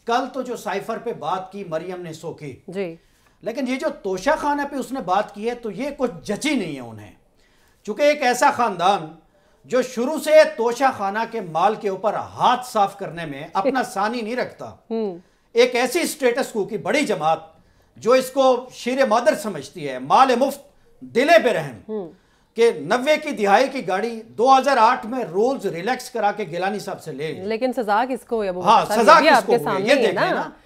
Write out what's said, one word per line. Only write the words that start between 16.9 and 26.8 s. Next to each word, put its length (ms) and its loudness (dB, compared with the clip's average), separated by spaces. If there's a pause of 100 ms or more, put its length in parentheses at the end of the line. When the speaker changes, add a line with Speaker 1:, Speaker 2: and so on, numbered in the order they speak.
Speaker 1:
जमात 520 -2 (420)
जो 160 2
इसको 580 2
शीर 360 0
मादर 260 4
समझती 500 -8
है, 220 -8
माल 300 6
मुफ्त 280 -2 (400)
दिले 340 4
बेरहम, 560 -2
Speaker 2:
हम्म। 120 -8 (500)
Speaker 1:
कि 160 4
नब्बे 440 0
की 160 -6
दिहाई 360 2
की 140 -6
गाड़ी 280 -2
दो 400 0
हज़ार 280 4
आठ 280 4
में 180 -6
रोल्स 420 0
रिलैक्स 440 -4
करा 220 0
के 120 -8
गिलानी 360 -4